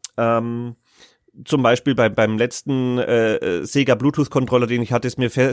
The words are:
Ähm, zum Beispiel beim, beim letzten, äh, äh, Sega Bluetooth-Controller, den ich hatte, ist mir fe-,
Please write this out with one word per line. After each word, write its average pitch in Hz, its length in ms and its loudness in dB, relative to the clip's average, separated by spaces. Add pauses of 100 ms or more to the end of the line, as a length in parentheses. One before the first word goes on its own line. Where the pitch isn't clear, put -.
(180)
Ähm, 117 600 -2 (640)
zum 139 180 0
Beispiel 123 340 2
beim, 113 200 2
beim 110 220 2
letzten, 123 600 -2
äh, 113 380 2
äh, 87 300 -2
Sega 131 300 2
Bluetooth-Controller, 127 720 0
den 120 140 -2
ich 117 120 -4
hatte, 117 120 -2
ist 120 120 -6
mir 123 120 0
fe-, 131 240 0